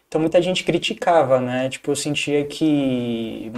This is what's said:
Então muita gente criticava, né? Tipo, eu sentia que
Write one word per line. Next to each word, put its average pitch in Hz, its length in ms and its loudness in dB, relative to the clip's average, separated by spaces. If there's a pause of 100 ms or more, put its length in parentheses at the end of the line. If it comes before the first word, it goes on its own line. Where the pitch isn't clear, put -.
Então 156 140 -2
muita 160 200 4
gente 180 240 -2
criticava, 160 760 2
né? 127 280 -2
Tipo, - 220 -8
eu 143 60 0
sentia 147 500 -2
que 120 1120 0